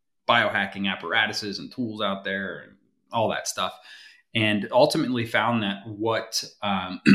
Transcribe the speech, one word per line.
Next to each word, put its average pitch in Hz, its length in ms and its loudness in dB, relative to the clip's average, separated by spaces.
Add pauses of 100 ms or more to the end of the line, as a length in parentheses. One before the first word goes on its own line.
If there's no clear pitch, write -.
(320)
biohacking 101 580 0
apparatuses 104 680 -2
and 80 140 -14
tools 110 280 -6
out 98 220 -2
there 95 380 -6
and 55 120 -20 (400)
all 113 180 2
that 71 180 -4
stuff. 92 240 -4 (600)
And 107 360 2
ultimately 127 540 4
found 113 380 2
that 98 240 -4
what, 110 580 -2 (180)
um, 95 380 -2 (140)